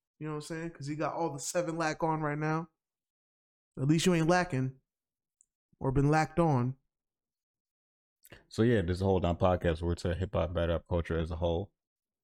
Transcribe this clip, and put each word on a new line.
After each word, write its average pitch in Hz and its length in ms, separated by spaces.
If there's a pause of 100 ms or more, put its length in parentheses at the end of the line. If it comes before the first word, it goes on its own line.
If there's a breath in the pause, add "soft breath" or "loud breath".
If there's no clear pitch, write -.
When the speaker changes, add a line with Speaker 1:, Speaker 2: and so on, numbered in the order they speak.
(200)
Speaker 1:
You 151 80
know 151 60
what - 20
I'm 151 60
saying? 165 280
'Cause 135 160
he 147 80
got 151 200
all 160 180
the 139 80
Seven 160 360
Lack 160 280
on 160 160
right 147 180
now. 156 300 (1120)
At 135 80
least 160 180
you 180 80
ain't 160 140
lacking 165 440 (1080)
or 131 100
been 139 200
lacked 156 280
on. 135 360 (1700 loud breath)
Speaker 2:
So - 140
yeah, 117 200
this 90 160
is 92 40
Hold 95 200
Down 87 140
podcast. 87 460
We're 87 140
to 87 180
hip 90 200
hop, 87 200
battle 85 220
rap 80 120
culture 85 300
as 82 120
a 85 60
whole. 85 340 (540)